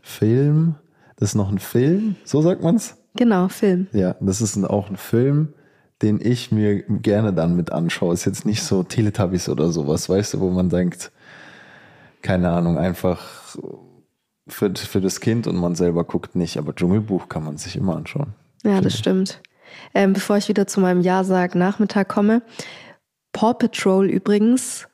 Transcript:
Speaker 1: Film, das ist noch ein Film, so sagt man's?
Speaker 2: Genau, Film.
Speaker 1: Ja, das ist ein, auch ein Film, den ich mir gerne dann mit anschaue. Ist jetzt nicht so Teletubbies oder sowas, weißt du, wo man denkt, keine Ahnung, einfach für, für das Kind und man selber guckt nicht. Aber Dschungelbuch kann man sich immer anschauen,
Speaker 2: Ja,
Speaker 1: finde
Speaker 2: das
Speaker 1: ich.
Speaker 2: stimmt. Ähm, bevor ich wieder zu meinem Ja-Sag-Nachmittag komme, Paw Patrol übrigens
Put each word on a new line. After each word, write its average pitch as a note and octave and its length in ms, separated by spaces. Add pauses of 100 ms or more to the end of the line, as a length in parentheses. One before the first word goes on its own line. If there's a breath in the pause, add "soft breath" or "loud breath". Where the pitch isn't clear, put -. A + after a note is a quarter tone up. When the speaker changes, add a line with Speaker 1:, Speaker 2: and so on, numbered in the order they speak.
Speaker 1:
Film, D3 760 (400 soft breath)
das G#2 140
ist - 40
noch G2+ 160
ein G2+ 80
Film, F3 680
so C#3 160
sagt F3 220
man's? G3+ 340 (180)
Speaker 2:
Genau, G3+ 340
Film. F#3 440
Speaker 1:
Ja, G2 280
das G2 200
ist A2 160
ein, G2 80
auch F#2+ 240
ein F#2+ 80
Film, C#3+ 560 (480 soft breath)
den G#2+ 200
ich A#2+ 300
mir G#2 320
gerne G#2 520
dann E2+ 200
mit F2 160
anschaue. E2+ 440
Ist F2 100
jetzt - 220
nicht G#2 160
so F#2+ 200
Teletubbies F#2+ 680
oder D2 200
sowas, D2+ 380
weißt G2+ 260
du, G2+ 60
wo F#2+ 100
man F#2 200
denkt, F2 420 (1080 loud breath)
keine F2+ 280
Ahnung, E2+ 280
einfach F2 420 (1300)
für, G2 260
für - 280
das F#2+ 180
Kind A2+ 260
und F2 100
man F2 180
selber E2+ 300
guckt - 300
nicht. F2 220
Aber D2 180
Dschungelbuch G2 540
kann D#2+ 160
man D2+ 140
sich - 180
immer F2+ 200
anschauen, E2 360 (320)
Speaker 2:
Ja, G#3+ 80
Speaker 1:
finde F#3+ 120
Speaker 2:
das F#3+ 100
Speaker 1:
ich. - 40
Speaker 2:
stimmt. F#3+ 420 (540 loud breath)
Ähm, G3 200
bevor G3+ 240
ich G3+ 100
wieder G3+ 180
zu - 140
meinem F3+ 220
Ja-Sag-Nachmittag F#3 1040
komme, G#3+ 340 (920 loud breath)
Paw A3 220
Patrol G3 540
übrigens G#3 840